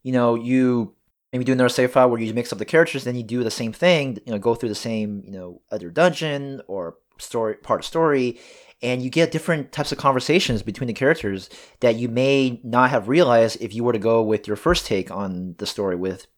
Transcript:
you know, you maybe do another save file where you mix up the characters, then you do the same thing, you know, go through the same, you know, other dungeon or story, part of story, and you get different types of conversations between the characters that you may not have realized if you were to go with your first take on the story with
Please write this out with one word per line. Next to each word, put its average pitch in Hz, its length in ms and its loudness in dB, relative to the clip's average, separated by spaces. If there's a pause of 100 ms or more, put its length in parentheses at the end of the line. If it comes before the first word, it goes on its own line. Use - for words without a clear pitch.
you 127 120 -4
know, 120 220 4
you 123 600 2 (380)
maybe 127 100 -4
do 131 80 0
another 127 180 4
save 127 220 2
file 127 180 6
where 117 100 0
you 110 140 -4
mix 120 200 -4
up 101 40 -8
the 107 80 -6
characters, 160 380 2
then 123 120 -6
you 120 80 -8
do 120 200 -4
the 113 80 -2
same 113 220 -6
thing, 143 520 2
you 120 60 -8
know, 104 80 -4
go 113 160 2
through 113 140 -4
the 104 60 -4
same, 107 500 -6
you 98 60 -18
know, 90 300 -16 (100)
other 98 180 -8
dungeon 143 800 0
or 92 300 -8 (200)
story, 110 380 -4
part 101 260 -2
of - 40 -12
story, 143 540 0 (420)
and 127 200 -2
you 127 80 -4
get 160 220 2
different 156 420 -4
types 143 180 -4
of 135 60 -6
conversations 135 680 2
between 117 240 -6
the 113 60 -4
characters 107 560 -2 (320)
that 117 140 4
you 120 120 -4
may 131 560 2
not 127 280 4
have 110 180 0
realized 120 500 4
if 104 140 -10
you 117 100 -4
were 123 80 2
to 113 80 0
go 113 220 4
with 107 260 -2
your 107 80 -2
first 170 300 0
take 95 260 -2
on 92 460 -8
the 104 80 -8
story 95 320 -4
with 92 300 -6 (100)